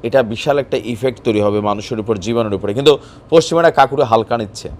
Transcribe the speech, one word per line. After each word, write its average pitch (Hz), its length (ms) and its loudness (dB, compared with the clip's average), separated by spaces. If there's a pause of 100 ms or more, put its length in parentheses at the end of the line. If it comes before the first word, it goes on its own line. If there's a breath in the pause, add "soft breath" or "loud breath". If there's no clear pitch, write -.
এটা 127 200 2
বিশাল 120 360 -2
একটা 135 180 -2
ইফেক্ট 117 460 -4
তৈরি 107 180 2
হবে 104 200 0
মানুষের 104 400 -4
উপর, 107 160 -2
জীবনের 110 380 -2
উপরে। 101 200 -4
কিন্তু 139 240 2 (320 loud breath)
পশ্চিমারা 165 400 4
কাকুরে 139 340 2
হালকা 113 340 0
নিচ্ছে। 101 420 -10